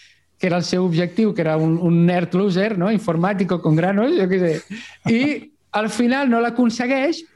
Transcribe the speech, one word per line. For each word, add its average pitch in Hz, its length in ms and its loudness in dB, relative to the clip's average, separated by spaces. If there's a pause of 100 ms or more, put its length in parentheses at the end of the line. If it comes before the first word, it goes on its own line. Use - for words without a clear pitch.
(400)
que 185 80 -2
era 175 100 0
el 170 60 0
seu 180 200 -2
objectiu, 175 500 0
que - 80 -4
era 160 160 0
un, 160 220 2
un 170 260 4
nerd 175 300 0
loser, 196 420 0
no? 180 140 0
Informático 185 680 -2
con 160 160 2
granos, 202 340 0
jo 330 160 2
què 185 120 0
sé. 165 220 0 (480)
I 254 420 -2 (200)
al 214 180 -2
final 254 400 0
no 233 120 2
l'aconsegueix, 247 800 0 (140)